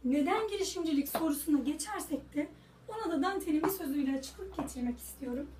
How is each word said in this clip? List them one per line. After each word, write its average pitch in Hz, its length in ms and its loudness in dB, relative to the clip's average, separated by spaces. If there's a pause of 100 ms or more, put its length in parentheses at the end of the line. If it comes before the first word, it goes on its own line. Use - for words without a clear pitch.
Neden 302 440 4
girişimcilik 349 640 0
sorusuna 294 500 2
geçersek 311 760 -4
de 294 140 0 (380)
ona 427 240 -2
da 277 120 2
Dante'nin 349 400 2
bir 381 60 4
sözüyle 277 480 0
açıklık - 400 -8
getirmek 247 400 -4
istiyorum. 269 640 -8